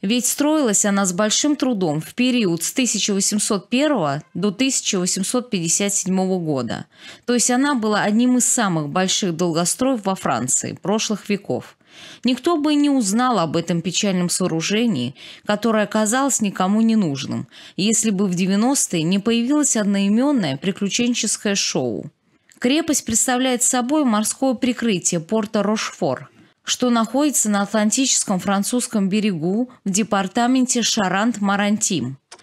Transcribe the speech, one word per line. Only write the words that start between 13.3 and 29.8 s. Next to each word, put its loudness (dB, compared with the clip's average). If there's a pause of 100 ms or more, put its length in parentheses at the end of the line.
об 0
этом 0
печальном -2
сооружении, -2 (320)
которое 0
оказалось 0
никому 2
не 4
нужным, -2 (280)
если 0
бы 0
в -2
девяностые 0
не 2
появилось 0
одноимённое 2
приключенческое -2
шоу. -2 (520)
Крепость 0
представляет 0
собой 0
морское 0
прикрытие 0
порта -2
Рошфор, -2 (340)
что 0
находится 2
на 2
Атлантическом 0
французском 0
берегу 0 (140)